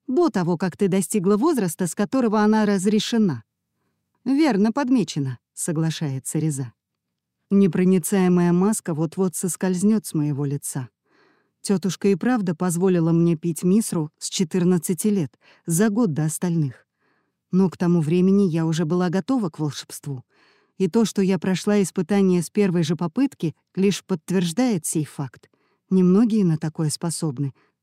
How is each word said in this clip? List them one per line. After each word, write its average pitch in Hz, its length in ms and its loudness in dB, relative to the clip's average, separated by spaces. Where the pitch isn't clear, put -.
до 302 200 2
того, 180 300 0
как 185 180 -2
ты 202 120 0
достигла 196 480 0
возраста, 208 500 0
с - 80 -6
которого 220 460 0
она 214 260 4
разрешена?" 202 760 0
"Верно 247 480 2
подмечено", 185 680 -2
соглашается 156 840 -4
Реза. 139 320 -4
Непроницаемая 185 1000 4
маска 185 400 0
вот-вот 165 440 -2
соскользнёт 196 680 -2
с - 100 -14
моего 147 300 -2
лица. 139 440 -6
Тётушка 196 480 -2
и 196 80 4
правда 202 400 -2
позволила 175 560 2
мне 170 240 4
пить 170 260 -6
Мисру 185 560 0
с - 100 -12
четырнадцати 180 800 0
лет, 196 320 -2
за 170 220 2
год 214 240 0
до 151 120 -2
остальных. 156 640 -4
Но 185 180 2
к - 60 -20
тому 175 240 2
времени 180 480 2
я 160 180 -2
уже 165 180 -2
была 180 260 0
готова 190 380 -2
к 156 120 -10
волшебству. 139 640 -8
И 190 120 -2
то, 226 160 2
что 196 180 -2
я 190 160 2
прошла 202 420 0
испытание 185 600 0
с - 80 -8
первой 185 320 0
же 160 140 -2
попытки, 175 580 -4
лишь 190 280 0
подтверждает 185 840 -2
сей 156 180 -2
факт. - 440 -12
Немногие 196 500 4
на 165 140 2
такое 156 320 -4
способны, 143 640 -6